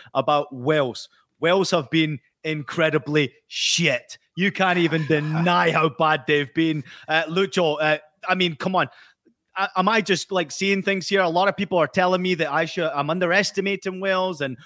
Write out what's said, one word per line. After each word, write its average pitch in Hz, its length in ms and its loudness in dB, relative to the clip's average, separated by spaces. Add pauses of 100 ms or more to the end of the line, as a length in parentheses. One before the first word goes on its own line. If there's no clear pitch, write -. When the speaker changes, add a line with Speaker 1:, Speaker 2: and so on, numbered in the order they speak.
(140)
Speaker 1:
about 147 420 0
Wales. 131 540 -2 (320)
Wales 175 300 2
have 160 200 0
been 156 260 0 (280)
incredibly 151 880 0 (140)
shit. - 680 -2 (200)
You 190 140 0
can't 180 280 2
even 160 260 2
Speaker 2:
<laughs> - 20 -10
Speaker 1:
deny 165 600 2
how 156 200 2
bad 156 380 0
they've 147 260 0
been. 160 300 0 (240)
Uh, 160 160 2
Lucho, 170 580 0
uh, 156 160 2 (300)
I 185 80 2
mean, 180 200 0
come 185 200 -4
on. 151 120 2 (720)
A-, 190 200 -2
am 185 100 2
I 220 140 2
just, 180 300 -2
like, 175 200 -2
seeing 196 300 -2
things 190 260 -2
here? 196 140 2
A 175 80 2
lot 180 180 2
of 190 80 0
people 196 220 -2
are 151 100 2
telling 185 340 2
me 180 140 0
that 151 160 -2
I 160 140 0
should, 160 280 -2
I'm 143 160 -2
underestimating 190 880 -2
Wales 185 420 -2
and 131 240 -4